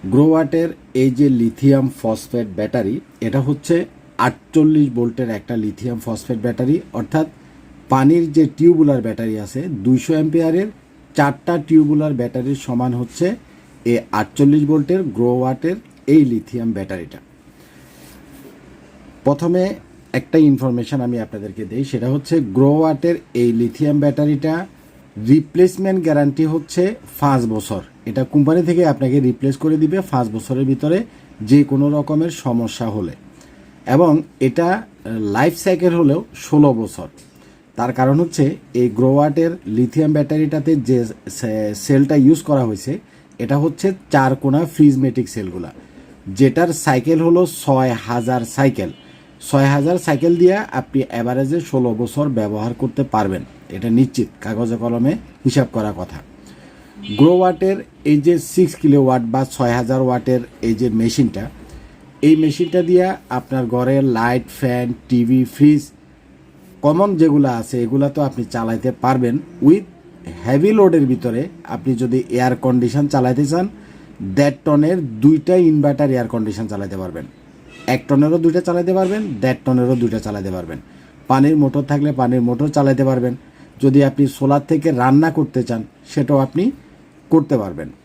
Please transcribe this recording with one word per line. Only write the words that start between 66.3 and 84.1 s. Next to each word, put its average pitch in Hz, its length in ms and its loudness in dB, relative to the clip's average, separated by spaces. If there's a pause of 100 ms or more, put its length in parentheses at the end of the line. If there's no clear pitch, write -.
কমন 180 340 2
যেগুলো 147 320 4
আছে, 120 340 -4
এগুলা 135 260 0
তো 139 140 -6
আপনি 127 220 -4
চালাইতে 113 560 -4
পারবেন। 127 380 0 (280)
With 196 200 4 (580)
হেভি 143 280 2
লোডের 175 340 4
ভিতরে 123 420 -4 (160)
আপনি - 300 -4
যদি 127 360 -2
এয়ার 127 260 0
কন্ডিশন 123 500 0
চালাইতে 127 400 0
চান, 175 220 -2 (680)
দেড় 143 280 2
টনের 151 560 0
দুইটা 156 360 4
ইনভার্টার 147 540 2
এয়ার 120 180 -2
কন্ডিশন 110 380 -4
চালাতে 98 300 -8
পারবেন, 80 300 -10 (600)
এক 127 220 -2
টনেরও 151 300 4
দুইটা 165 220 2
চালাতে 175 340 -2
পারবেন, 190 280 0 (180)
দেড় 131 240 0
টনেরও 127 320 2
দুইটা 117 220 -2
চালাতে 101 320 -8
পারবেন। 82 280 -10 (480)
পানির 139 300 2
মোটর 143 260 0
থাকলে 143 300 -2
পানির 123 300 0
মোটর 123 260 -2
চালাতে 139 360 2
পারবেন। 127 300 0 (480)
যদি 139 220 4
আপনি 139 220 0